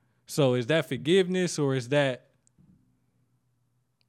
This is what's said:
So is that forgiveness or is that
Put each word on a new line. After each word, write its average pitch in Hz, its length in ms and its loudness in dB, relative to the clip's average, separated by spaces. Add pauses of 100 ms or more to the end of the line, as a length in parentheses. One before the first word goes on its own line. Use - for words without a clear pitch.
(280)
So 131 280 2
is 120 120 -4
that 151 220 0
forgiveness 180 680 0
or 139 180 0
is 120 140 -6
that 139 380 0 (1800)